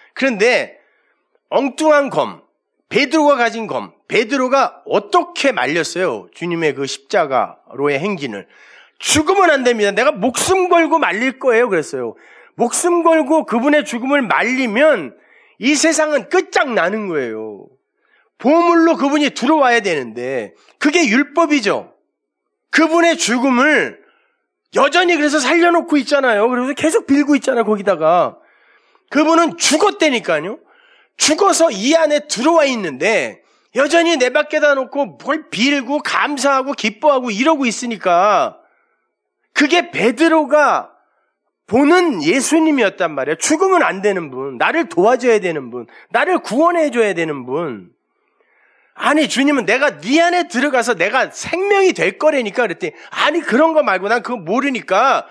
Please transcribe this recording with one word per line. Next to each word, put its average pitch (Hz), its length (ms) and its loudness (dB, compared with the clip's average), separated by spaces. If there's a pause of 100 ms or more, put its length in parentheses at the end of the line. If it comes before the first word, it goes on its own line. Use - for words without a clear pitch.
(140)
그런데 220 680 -2 (680)
엉뚱한 285 580 0
검, 120 320 -4 (480)
베드로가 285 480 2
가진 226 300 -2
검, 117 260 -8 (160)
베드로가 254 760 -2
어떻게 277 680 -2
말렸어요? 151 800 -4
주님의 165 420 -4
그 135 120 -6
십자가로의 139 1120 -2
행진을. 143 500 -6 (500)
"죽으면 349 520 2
안 269 140 0
됩니다. 220 260 2
내가 233 220 0
목숨 349 580 -2
걸고 320 280 2
말릴 226 400 -2
거예요." 240 300 0
그랬어요. 139 460 -4 (400)
목숨 339 480 0
걸고 320 420 2
그분의 277 400 0
죽음을 262 380 -2
말리면 220 920 0 (440)
이 254 160 0
세상은 302 560 0
끝장나는 220 800 -2
거예요. 110 580 -8 (720)
보물로 330 580 4
그분이 285 340 0
들어와야 247 500 2
되는데, 127 720 -6 (240)
그게 302 280 2
율법이죠. 233 840 0 (800)
그분의 330 480 2
죽음을 247 880 0 (680)
여전히 330 420 2
그래서 294 220 0
살려놓고 330 600 2
있잖아요. 247 520 2
그래서 254 240 -2
계속 320 320 -2
빌고 285 300 2
있잖아요, 240 280 0
거기다가. 175 720 0 (720)
그분은 311 460 2
죽었다니까요. 269 1040 -2 (580)
죽어서 330 540 2
이 226 240 -2
안에 294 320 2
들어와 311 400 2
있는데 170 760 -2 (320)
여전히 320 440 2
내 247 120 0
밖에다 294 440 0
놓고 262 500 -6
뭘 302 240 -6
빌고 269 520 -2
감사하고 269 720 -2
기뻐하고 254 580 -2
이러고 269 340 0
있으니까, 190 960 0 (960)
그게 302 360 0
베드로가 262 1000 2 (760)
보는 285 560 2
예수님이었단 240 920 2
말이에요. 139 220 -4
죽으면 339 460 2
안 185 200 -2
되는 185 280 -2
분, 131 280 -10
나를 247 320 0
도와줘야 226 500 2
되는 156 300 -6
분, 120 160 -12 (240)
나를 294 300 0
구원해줘야 262 720 0
되는 156 320 -4
분. 127 480 -8 (1040)
"아니, 269 300 2
주님은 269 380 0
내가 240 320 0
네 254 240 0
안에 349 260 0
들어가서 247 460 -2
내가 196 360 0
생명이 392 600 0
될 - 260 -2
거라니까." 254 440 0
그랬더니, 165 300 -4 (180)
"아니, 302 300 0
그런 311 340 2
거 302 80 2
말고, 196 260 -2
난 233 140 0
그거 240 160 -8
모르니까 220 920 -2